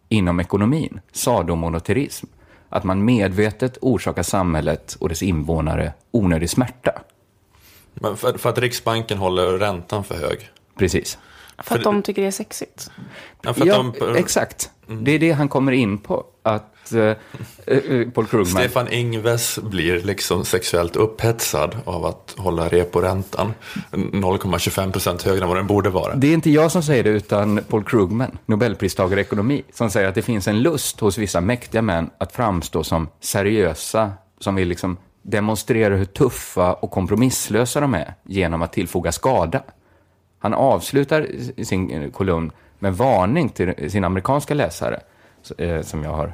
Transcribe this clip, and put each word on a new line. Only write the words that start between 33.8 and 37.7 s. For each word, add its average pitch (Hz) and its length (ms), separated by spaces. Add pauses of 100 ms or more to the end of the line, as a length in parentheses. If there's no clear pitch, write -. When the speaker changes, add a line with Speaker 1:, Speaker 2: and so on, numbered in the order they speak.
Speaker 1:
som 101 140
vill 92 140
liksom 87 280 (260)
demonstrera 107 720
hur 95 80
tuffa - 680
och - 180
kompromisslösa 110 880